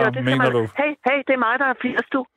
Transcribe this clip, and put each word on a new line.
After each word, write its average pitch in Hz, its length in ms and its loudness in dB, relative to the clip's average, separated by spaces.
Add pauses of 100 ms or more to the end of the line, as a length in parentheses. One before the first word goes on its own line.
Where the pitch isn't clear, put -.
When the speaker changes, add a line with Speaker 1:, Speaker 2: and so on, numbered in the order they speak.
Speaker 1:
og 123 100 0
det 127 60 -4
skal 127 80 0
Speaker 2:
mener 135 180 2
Speaker 1:
man 120 100 0
Speaker 2:
du? 113 40 2 (180)
Speaker 1:
"Hey, 294 100 0 (180)
hey, 277 180 2
det 269 120 2
er 247 100 0
mig, 233 140 0
der 269 120 0
er - 100 -20
firs, 254 300 -2
du. 269 60 0 (160)